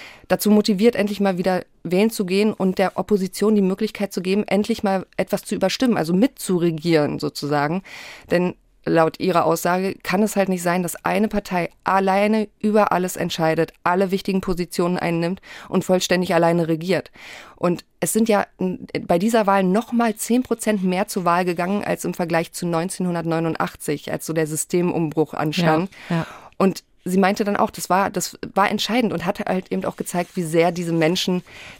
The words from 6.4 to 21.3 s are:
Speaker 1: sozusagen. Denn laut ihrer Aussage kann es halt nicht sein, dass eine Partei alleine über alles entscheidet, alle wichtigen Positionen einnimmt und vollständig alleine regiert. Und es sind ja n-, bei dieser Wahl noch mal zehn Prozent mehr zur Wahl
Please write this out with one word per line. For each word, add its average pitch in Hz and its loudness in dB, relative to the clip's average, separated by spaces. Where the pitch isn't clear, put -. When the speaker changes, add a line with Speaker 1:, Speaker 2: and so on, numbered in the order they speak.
Speaker 1:
sozusagen. 147 -2
Denn 180 2
laut 165 2
ihrer 175 2
Aussage 180 0
kann 190 0
es 214 0
halt 190 0
nicht 180 -2
sein, 180 0
dass - -6
eine 190 0
Partei 196 -4
alleine 196 2
über 208 2
alles 180 0
entscheidet, 160 0
alle 185 2
wichtigen 190 0
Positionen 180 -2
einnimmt 170 -2
und 185 0
vollständig 180 2
alleine 170 4
regiert. 165 -2
Und - 0
es - -2
sind 220 2
ja 202 2
n-, 185 -4
bei 175 4
dieser 220 2
Wahl 196 4
noch 190 2
mal 233 2
zehn 240 0
Prozent 214 -2
mehr 185 0
zur 180 -4
Wahl 175 4